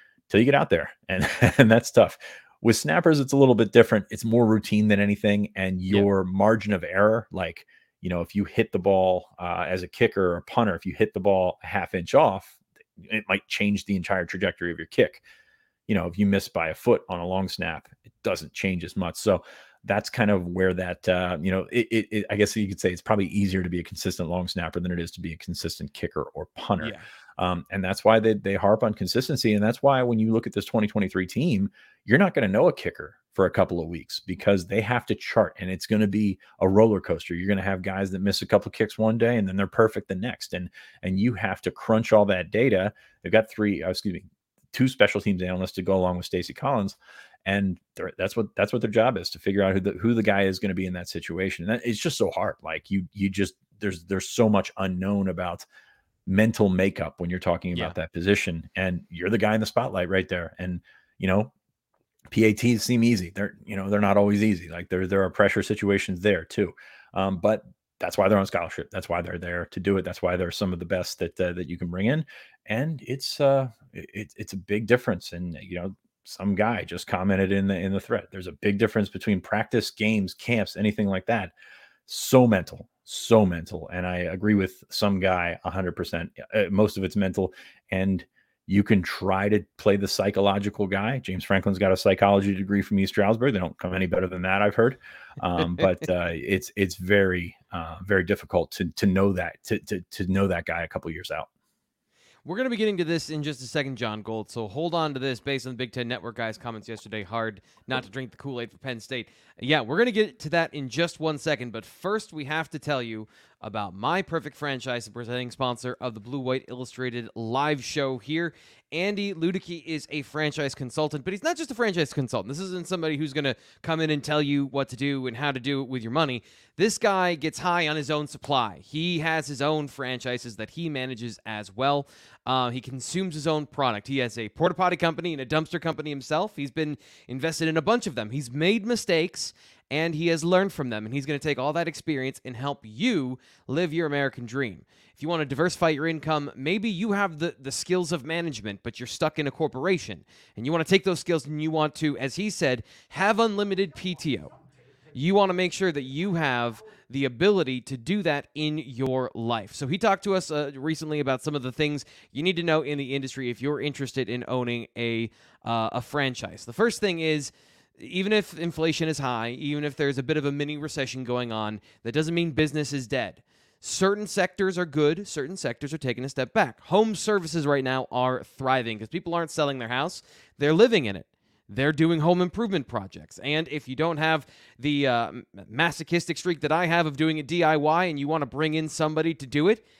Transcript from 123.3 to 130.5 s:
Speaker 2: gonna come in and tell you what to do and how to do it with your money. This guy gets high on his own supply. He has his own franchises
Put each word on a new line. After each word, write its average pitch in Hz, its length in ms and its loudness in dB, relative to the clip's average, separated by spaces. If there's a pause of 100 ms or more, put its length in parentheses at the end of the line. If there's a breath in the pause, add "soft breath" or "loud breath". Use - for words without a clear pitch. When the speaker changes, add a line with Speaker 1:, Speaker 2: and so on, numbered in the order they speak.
Speaker 2:
gonna 139 220 -2 (260 soft breath)
come 160 180 -4
in 156 100 0
and 147 140 -2
tell 151 180 0
you 143 260 2
what 139 220 -2
to 127 60 -12
do 135 320 -4
and 113 80 -8
how 143 160 -2
to 131 80 -4
do 135 220 -2
it 123 80 -8
with 127 120 -4
your 113 100 -8
money. 135 320 0 (340 soft breath)
This 208 200 2
guy 190 360 2
gets 151 240 -6
high 175 300 0
on 151 80 -2
his 147 160 -4
own 151 160 -2
supply. 123 540 -2
He 165 380 -2
has 160 280 -2
his 139 140 -6
own 151 260 0
franchises 123 680 -8